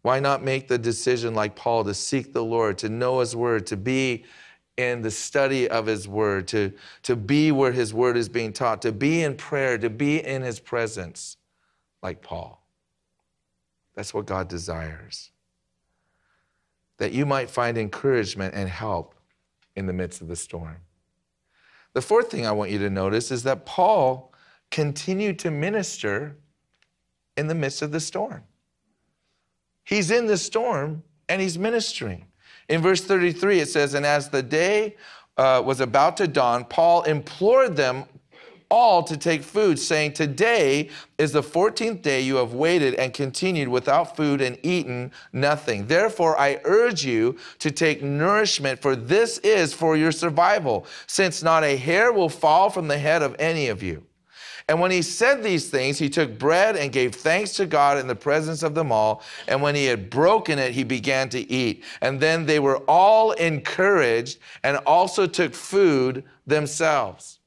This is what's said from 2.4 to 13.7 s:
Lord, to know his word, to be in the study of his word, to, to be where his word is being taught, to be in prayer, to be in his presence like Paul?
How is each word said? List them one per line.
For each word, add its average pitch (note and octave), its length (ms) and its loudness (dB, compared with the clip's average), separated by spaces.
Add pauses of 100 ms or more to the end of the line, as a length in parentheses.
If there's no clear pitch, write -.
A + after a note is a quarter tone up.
Lord, A2+ 360 -2
to A2 100 -6
know B2 320 -2
his A2+ 120 -4
word, A#2 340 -2
to G#2+ 100 -6
be B2+ 480 -2 (500)
in B2 260 -4
the A2 80 -4
study C3+ 600 -2
of A2+ 160 -2
his G#2 240 -4
word, G2+ 400 -2
to, G2+ 240 -2 (300)
to B2 120 0
be C#3+ 380 2
where C3+ 180 2
his A#2 220 -2
word A#2+ 240 2
is A2+ 100 -2
being A2+ 240 -6
taught, A2+ 300 -2
to A2+ 100 -2
be D3+ 320 -2
in D3 140 -4
prayer, C3+ 400 -2
to A2+ 120 -4
be C#3+ 320 -2
in C3+ 200 -8
his A#2+ 180 -8
presence G#2+ 800 -8 (680)
like F2+ 180 -10
Paul? - 400 -14 (1300)